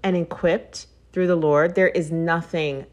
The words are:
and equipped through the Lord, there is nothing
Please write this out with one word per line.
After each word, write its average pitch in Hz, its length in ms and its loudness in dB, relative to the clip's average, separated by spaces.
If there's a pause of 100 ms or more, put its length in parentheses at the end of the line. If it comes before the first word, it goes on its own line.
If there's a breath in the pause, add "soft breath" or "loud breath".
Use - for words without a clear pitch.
and 190 120 0
equipped - 720 -4 (240)
through 185 160 0
the 180 80 2
Lord, 156 380 2
there 185 160 4
is 160 220 -2
nothing 165 800 -2